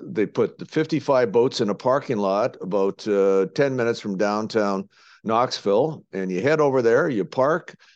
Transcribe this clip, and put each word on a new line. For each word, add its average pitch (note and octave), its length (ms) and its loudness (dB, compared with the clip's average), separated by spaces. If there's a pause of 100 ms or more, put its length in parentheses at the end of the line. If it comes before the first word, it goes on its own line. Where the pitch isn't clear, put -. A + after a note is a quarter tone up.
they G2+ 200 -2
put G#2 340 -2
the F2 80 -14
fifty-five C#3 640 0
boats A#2+ 280 2
in A2 80 0
a G2+ 60 0
parking C3 440 -2
lot G2+ 420 0
about, G2 480 -2
uh, G2 380 2 (100)
ten C#3 180 0
minutes A#2 240 0
from G2+ 180 -6
downtown G#2 720 -2 (360)
Knoxville. A#2+ 880 0
And F#2+ 180 -6
you F2+ 120 -4
head D3 180 2
over C3+ 200 2
there, A#2+ 280 4
you A2+ 160 -2
park, D3+ 500 -2 (220)